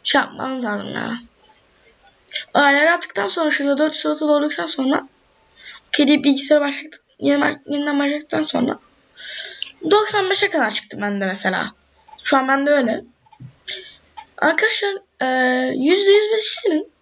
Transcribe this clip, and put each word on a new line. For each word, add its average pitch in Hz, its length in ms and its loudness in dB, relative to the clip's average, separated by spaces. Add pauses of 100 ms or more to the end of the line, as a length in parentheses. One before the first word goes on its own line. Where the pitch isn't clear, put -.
şey - 180 2
yapmanız 262 440 -6
lazım 208 280 -6
ya. - 160 -6 (1400)
Ayar 285 320 4
yaptıktan 339 420 -2
sonra 330 240 -2
şurada 277 260 0
dört 302 180 0
sırası 302 320 -2
doldurduktan 302 380 2
sonra 277 420 -2 (800)
okey 294 200 2
deyip 294 160 4
bilgisayarı 285 400 4
başlattık-, - 400 -8 (160)
yeni 285 220 2
baş-, 294 140 0 (100)
yeniden 294 340 -2
başlattıktan 294 420 -2
sonra - 380 -2 (1120)
doksan 403 380 2
beşe 392 200 0
kadar 240 220 0
çıktı - 300 -10
bende 202 240 -4
mesela. 190 460 -4 (520)
Şu 277 140 4
an 262 100 2
bende 277 240 2
öyle. 262 320 2 (1300)
Arkadaşlar, 403 580 0 (260)
e, 262 60 0 (480)
yüzde 381 360 4
yüz 427 200 6
beş 440 100 0
silin. 381 500 -2 (100)